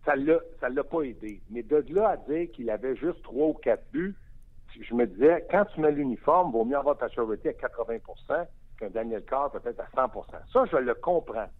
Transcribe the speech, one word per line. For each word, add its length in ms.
Ça 120
l'a, 240
ça 100
l'a 140
pas 200
aidé. 480
Mais 100
de 220
là 160
à 80
dire 340
qu'il 200
avait 240
juste 260
trois 280
ou 40
quatre 380
buts, 240
je 160
me 100
disais, 460
quand 220
tu 60
mets 120
l'uniforme, 600
vaut 140
mieux 120
avoir 200
Pacioretty 520
à 40
quatre-vingts 500
pour 140
cent 180
qu'un 100
Daniel 340
Carr 280
peut-être 280
à 160
cent 140
pour 160
cent. 120
Ça, 200
je 60
le 180
comprends. 520